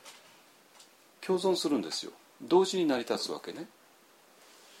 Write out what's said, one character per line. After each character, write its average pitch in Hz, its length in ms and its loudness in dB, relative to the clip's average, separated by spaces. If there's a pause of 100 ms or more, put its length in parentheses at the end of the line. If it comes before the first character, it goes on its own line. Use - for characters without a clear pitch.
(1200)
共 185 180 0
存 185 160 2
す 160 140 0
る 143 80 2
ん 95 60 -2
で 76 80 -8
す - 120 -6
よ。 - 80 -12 (300)
同 180 240 6
時 185 140 -2
に 165 80 2
成 131 100 2
り 120 100 -6
立 - 180 -2
つ 87 60 -6
わ 76 80 -6
け 87 140 -10
ね。 160 140 -14 (1120)